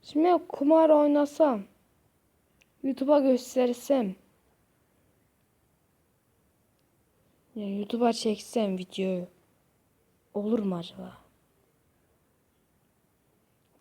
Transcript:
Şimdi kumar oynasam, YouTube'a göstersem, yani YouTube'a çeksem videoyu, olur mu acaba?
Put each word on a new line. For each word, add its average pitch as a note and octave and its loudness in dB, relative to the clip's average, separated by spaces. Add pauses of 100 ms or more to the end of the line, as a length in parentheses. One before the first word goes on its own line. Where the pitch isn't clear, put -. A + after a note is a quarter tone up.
Şimdi E4+ 0
kumar D#4+ 4
oynasam, D4 2 (1200)
YouTube'a C4+ 2
göstersem, B3 0 (3500)
yani G3+ -6
YouTube'a A#3 0
çeksem G#3+ -4
videoyu, F#3 -6 (1040)
olur G#3+ -2
mu F#3+ -4
acaba? F3+ -14 (2750)